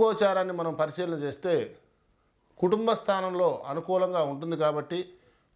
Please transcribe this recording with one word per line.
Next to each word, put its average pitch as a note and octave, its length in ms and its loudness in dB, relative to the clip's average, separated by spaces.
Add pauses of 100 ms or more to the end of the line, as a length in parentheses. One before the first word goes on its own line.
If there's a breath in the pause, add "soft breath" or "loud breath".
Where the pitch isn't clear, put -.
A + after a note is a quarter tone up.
గోచారాన్ని F#3 560 2
మనం E3 220 -2
పరిశీలన E3 440 -4
చేస్తే E3 280 -2 (1040)
కుటుంబ G#3+ 340 2
స్థానంలో F#3 560 0 (220)
అనుకూలంగా F3+ 500 0 (100)
ఉంటుంది D#3 260 -6
కాబట్టి D3+ 420 0 (560 soft breath)